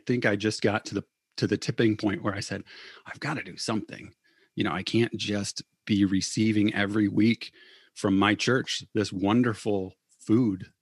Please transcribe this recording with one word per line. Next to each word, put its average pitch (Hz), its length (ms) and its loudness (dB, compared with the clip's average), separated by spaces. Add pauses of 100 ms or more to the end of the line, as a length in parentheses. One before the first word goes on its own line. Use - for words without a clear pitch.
think 120 180 0
I 104 120 4
just 107 260 -2
got 101 240 2
to - 80 -10
the, 95 100 -4 (320)
to 101 120 0
the 101 80 2
tipping 110 400 2
point 98 260 -2
where 98 120 -2
I 101 60 -6
said, 98 220 -8 (420)
"I've - 140 -16
gotta 143 240 -6
do 87 140 -14
something." - 580 -6 (400)
You 104 100 -2
know, 87 80 0
I 92 120 -4
can't 117 320 0
just 101 460 -4 (220)
be 101 200 4
receiving 104 680 2
every 101 340 2
week 104 440 2 (420)
from 98 220 2
my 98 200 4
church - 480 -2 (100)
this 104 180 -2
wonderful 101 840 0 (260)
food, 107 460 2 (160)